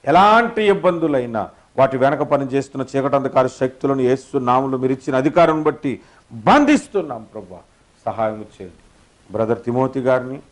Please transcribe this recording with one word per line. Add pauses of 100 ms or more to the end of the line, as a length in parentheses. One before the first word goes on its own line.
(120)
ఎలాంటి (120)
ఇబ్బందులైనా (380)
వాటి
వెనక (120)
పనిచేస్తున్న
చీకటి
అంధకార (140)
శక్తులను
యేసు (120)
నామములో
మీరు
ఇచ్చిన
అధికారం
బట్టి (400)
బంధిస్తున్నాం (120)
ప్రభువా, (460)
సహాయం (160)
చేయండి. (480)
బ్రదర్
తిమోతి
గారిని (120)